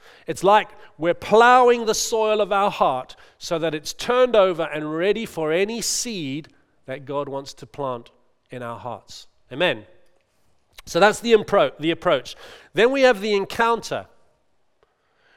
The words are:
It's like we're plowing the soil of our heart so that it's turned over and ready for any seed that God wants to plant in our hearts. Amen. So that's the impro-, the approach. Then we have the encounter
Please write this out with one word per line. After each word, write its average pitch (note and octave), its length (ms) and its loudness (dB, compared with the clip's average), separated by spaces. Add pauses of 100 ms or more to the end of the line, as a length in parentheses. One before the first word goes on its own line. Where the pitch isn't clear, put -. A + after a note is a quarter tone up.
(280)
It's E3 160 -6
like G3+ 240 4 (280)
we're E3 160 0
plowing A#3+ 760 6
the A3 80 0
soil G#3+ 460 0
of G3 120 -2
our G3+ 180 0
heart C#3 460 -2 (220)
so E3 200 -6
that D#3 160 -4
it's D#3 180 -10
turned B3 440 0
over F#3 260 2
and D3+ 340 -6
ready G3+ 300 -2
for D#3 240 -6
any G3+ 300 -2
seed D#3+ 680 -8 (340)
that C3 200 -14
God C#3 240 -6
wants C3+ 260 -12
to - 120 -20
plant B2+ 460 -10 (360)
in B2 140 -14
our A#2 160 -12
hearts. A2 480 -16 (240)
Amen. C3 360 -2 (1000)
So E3+ 120 -2
that's G#3 180 4
the A#3 140 0
impro-, G3 480 2
the D#3+ 100 -2
approach. D#3+ 460 -2 (360)
Then A#3 200 2
we C#4 100 2
have B3 180 4
the G#3+ 140 -2
encounter G3 720 -2 (1300)